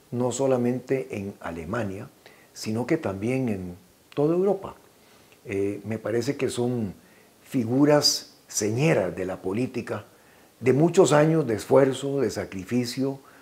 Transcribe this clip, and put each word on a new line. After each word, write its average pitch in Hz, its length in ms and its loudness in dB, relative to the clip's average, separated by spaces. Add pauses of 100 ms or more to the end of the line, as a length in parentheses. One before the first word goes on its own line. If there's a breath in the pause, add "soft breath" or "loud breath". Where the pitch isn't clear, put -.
no 123 220 -2
solamente 127 880 0
en 98 240 -8
Alemania, 95 680 -6 (440 soft breath)
sino 113 340 -4
que - 100 2
también 117 520 -2
en 92 260 -6 (380)
toda 156 220 2
Europa. 196 400 0 (720 soft breath)
Eh, 101 380 -4
me 110 140 -6
parece 117 400 -2
que 123 120 -2
son 120 440 -2 (500 soft breath)
figuras 143 920 2 (120)
señeras 113 680 0
de 92 100 -4
la 90 160 -6
política, 110 640 -4 (560 soft breath)
de 123 100 4
muchos 160 400 6
años 156 340 4
de 113 100 0
esfuerzo, 135 640 2
de 110 80 0
sacrificio, 120 880 -4 (220 loud breath)